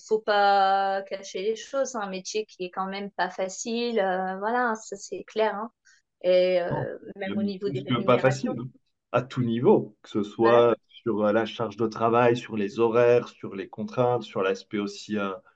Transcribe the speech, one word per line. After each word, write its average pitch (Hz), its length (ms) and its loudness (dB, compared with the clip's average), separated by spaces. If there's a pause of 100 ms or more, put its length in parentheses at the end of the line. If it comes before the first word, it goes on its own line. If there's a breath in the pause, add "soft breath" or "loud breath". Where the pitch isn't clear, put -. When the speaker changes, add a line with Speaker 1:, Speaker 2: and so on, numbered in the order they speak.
Speaker 1:
faut 220 120 0
pas 196 840 2
cacher 196 380 -10
les 220 160 -2
choses, 269 360 -4
c'est 240 60 -8
un 202 120 -6
métier 190 340 -6
qui - 200 -12
est 180 60 -8
quand 190 160 -6
même 196 260 -8
pas 180 180 -4
facile, 226 680 -4
euh, 190 380 -2
voilà, 233 360 -2
ça 220 220 -10
c'est 190 280 -12
clair, 214 300 -2
hein. 214 160 -10 (520 soft breath)
Et, 180 460 4
Speaker 2:
Non, - 160 -4
Speaker 1:
euh, - 140 -8 (180)
même 196 140 -8
Speaker 2:
même 208 80 -4
Speaker 1:
au 208 40 0
niveau 202 280 -4
des 127 140 -4
Speaker 2:
plus 123 140 0
que 104 40 -2
pas 123 160 4
facile, 135 320 0
Speaker 1:
rémunérations. - 80 -6
Speaker 2:
hein, 127 100 -10 (440)
à 123 100 2
tout 127 200 -4
niveau, 120 600 2
que - 60 -20
ce - 100 -4 (180)
Speaker 1:
Voilà. 120 380 6
Speaker 2:
soit - 20 2 (120)
sur, 107 360 -4
euh, 104 80 4
la 113 140 2
charge 107 300 -6
de 113 100 0
travail, 117 500 4
sur 110 200 -8
les 104 240 -2
horaires, 120 480 4
sur - 260 -14
les 95 140 -10
contraintes, 120 560 -2
sur 107 180 -6
l'aspect 95 360 -4
aussi, 101 380 -6
euh, 98 160 -4 (240 soft breath)